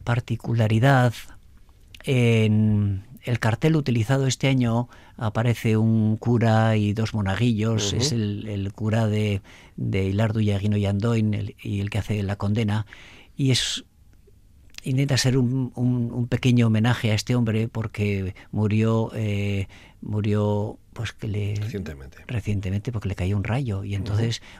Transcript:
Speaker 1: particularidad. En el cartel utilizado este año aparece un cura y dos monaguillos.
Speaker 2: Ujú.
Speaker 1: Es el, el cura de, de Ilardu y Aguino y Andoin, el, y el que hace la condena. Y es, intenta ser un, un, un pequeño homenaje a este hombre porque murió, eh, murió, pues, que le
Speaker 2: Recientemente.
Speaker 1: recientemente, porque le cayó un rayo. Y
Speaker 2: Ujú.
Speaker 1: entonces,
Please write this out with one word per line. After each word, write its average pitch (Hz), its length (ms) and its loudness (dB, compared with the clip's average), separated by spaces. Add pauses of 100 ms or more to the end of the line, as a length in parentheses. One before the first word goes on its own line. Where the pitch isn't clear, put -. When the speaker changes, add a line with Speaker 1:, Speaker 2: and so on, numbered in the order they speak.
Speaker 1:
particularidad. 117 1080 2 (920)
En 107 1000 2 (200)
el 120 160 -2
cartel 156 360 2
utilizado 135 500 0
este 131 220 0
año 120 420 0 (280)
aparece 113 600 0
un 110 400 2
cura 113 600 2
y 104 160 2
dos 110 200 -4
monaguillos. 107 800 0
Speaker 2:
Ujú. 101 80 -2
Speaker 1:
Es 143 100 0
el, 107 360 -4
el 101 260 -6
cura 110 340 0
de, 104 340 0 (340)
de 110 300 -2
Ilardu 104 340 0
y 104 120 2
Aguino 104 260 0
y 101 80 0
Andoin, 107 480 0
el, 101 280 -6
y 104 200 -6
el 101 80 -4
que 104 100 -4
hace 104 240 -4
la 95 140 -4
condena. 107 500 0 (480)
Y 135 160 0
es, - 340 -2 (1000)
intenta 139 340 2
ser 127 200 2
un, 127 380 0
un, 123 360 0
un 120 160 -2
pequeño 120 400 4
homenaje 110 440 2
a - 20 2
este 123 220 0
hombre 110 320 0
porque 101 680 -4 (180)
murió, 110 640 2
eh, 101 540 -2 (340)
murió, 104 800 0 (140)
pues, 113 200 -8
que - 140 -10
le 101 280 -4
Speaker 2:
Recientemente. 95 600 -8 (100)
Speaker 1:
recientemente, 101 640 -4
porque 110 180 -6
le 92 60 -6
cayó 95 220 -2
un 98 60 -2
rayo. 107 400 -4
Y 101 60 -10
Speaker 2:
Ujú. 101 80 -6
Speaker 1:
entonces, 110 440 -2 (180)